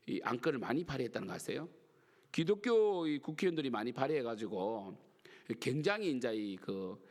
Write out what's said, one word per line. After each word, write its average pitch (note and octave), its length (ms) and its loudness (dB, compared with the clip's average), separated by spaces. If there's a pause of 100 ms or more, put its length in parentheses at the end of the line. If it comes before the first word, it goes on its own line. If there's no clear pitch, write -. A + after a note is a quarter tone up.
이 - 160 -2
안건을 B2+ 360 0
많이 C#3 240 0
발의했다는 B2+ 440 -4
거 F#2 80 -6
아세요? C#3 340 -6 (640)
기독교 G3+ 760 4
이 D3 120 0
국회의원들이 D#3+ 500 0
많이 A2+ 240 0
발의해가지고 A2 1040 0 (640)
굉장히 E3 520 0
이제 B2 240 0
이 G#2 220 -4
그, F#2+ 420 -6 (120)